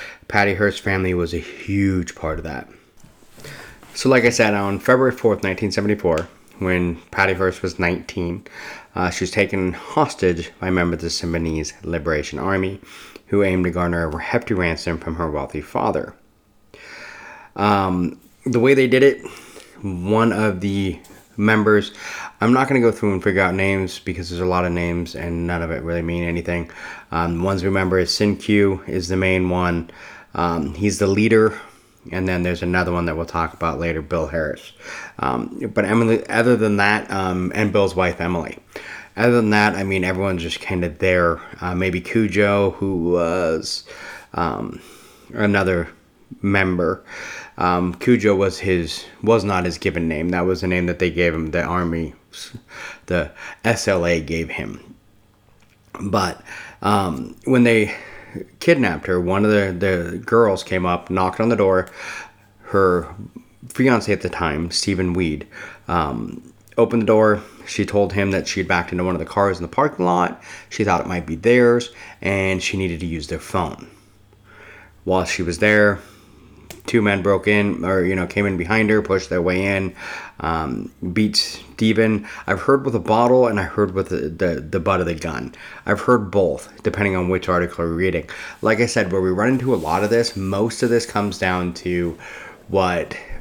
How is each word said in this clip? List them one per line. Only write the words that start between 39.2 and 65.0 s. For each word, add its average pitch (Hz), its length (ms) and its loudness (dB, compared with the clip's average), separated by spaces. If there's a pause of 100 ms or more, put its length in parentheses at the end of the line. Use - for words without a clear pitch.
than 113 160 4
that, 104 260 4
I 95 80 -4
mean, 95 200 0
everyone's 92 380 -2
just 82 180 -6
kinda 90 300 -2
there. 87 520 2 (180)
Uh, 90 160 -4
maybe 90 260 0
Cujo, 101 720 2
who 90 400 -2
was, 85 720 0 (500)
um, 64 460 -4 (540)
another 95 560 2 (520)
member. 95 640 0 (540)
Um, 90 380 2
Cujo 107 400 4
was 95 240 0
his, 90 440 -2 (200)
was 110 200 4
not 95 220 0
his 85 120 -4
given 85 300 -2
name. 82 220 -2
That 90 160 0
was 92 160 0
the 95 60 -2
name 90 180 0
that 87 140 -2
they 90 100 2
gave 85 240 2
him, 80 140 -4
the 82 160 -2
army, 82 500 -2 (920)
the 82 240 -2 (340)
S 113 220 0
L 92 180 2
A 85 160 2
gave 80 280 -4
him. - 300 -10 (1200)
But, 95 420 -2 (420)
um, 90 520 0 (100)
when 127 180 6
they 113 320 4 (640)
kidnapped 110 480 2
her, 90 120 2
one 92 240 2
of 107 60 4
the, 101 260 4
the 87 440 0
girls 113 440 2
came 92 220 -2
up, 87 240 -2
knocked 92 300 0
on 113 100 2
the 120 60 2
door. 95 340 4 (720)
Her 90 460 2 (640)
fiance 120 440 2
at 92 80 -2
the 90 80 -2
time, 82 400 -2
Stephen 92 440 0